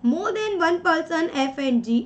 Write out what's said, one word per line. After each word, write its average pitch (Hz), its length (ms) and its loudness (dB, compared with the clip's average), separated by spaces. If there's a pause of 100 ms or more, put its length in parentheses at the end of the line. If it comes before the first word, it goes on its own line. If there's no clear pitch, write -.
More 330 280 0
than 415 300 -2
one 339 200 2
person 330 560 0
F 269 220 -2
and 254 220 2
जी, 233 240 0